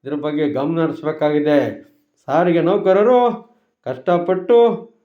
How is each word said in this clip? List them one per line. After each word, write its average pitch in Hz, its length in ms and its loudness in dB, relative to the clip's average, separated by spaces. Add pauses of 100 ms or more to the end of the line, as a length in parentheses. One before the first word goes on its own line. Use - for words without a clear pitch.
ಇದ್ರ 139 120 -8
ಬಗ್ಗೆ 147 340 -4
ಗಮನ 160 340 -2
ಹರಿಸ್ಬೇಕಾಗಿದೆ. 151 1000 -2 (420)
ಸಾರಿಗೆ 165 360 0
ನೌಕರರು 202 880 2 (360)
ಕಷ್ಟಪಟ್ಟು 185 880 0 (320)